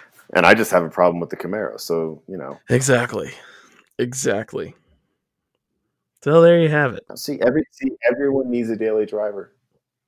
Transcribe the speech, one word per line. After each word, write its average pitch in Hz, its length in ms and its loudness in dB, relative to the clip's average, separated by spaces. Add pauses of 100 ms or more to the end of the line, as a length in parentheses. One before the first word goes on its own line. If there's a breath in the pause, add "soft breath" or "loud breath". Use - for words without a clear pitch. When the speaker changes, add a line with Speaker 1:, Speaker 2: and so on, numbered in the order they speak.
(320 loud breath)
Speaker 1:
And 87 140 4
I 101 80 8
just 110 160 0
have 90 140 4
a 80 40 -8
problem 87 300 2
with 85 120 -8
the - 60 -8
Camaro, 87 440 -8
so, 80 480 -6
you 95 80 -12
know. 71 200 -12 (120)
Speaker 2:
Exactly. 120 640 -2 (680 loud breath)
Exactly. 123 760 -6 (1500)
So 160 180 4
there 170 200 8
you 160 80 2
have 147 260 0
it. - 80 -12 (140)
Speaker 1:
See, - 280 -8
every, 156 280 2
see, 135 180 -6 (180)
everyone 135 400 -2
needs 120 220 -4
a 110 60 -2
daily 107 300 0
driver. 104 460 -8 (560)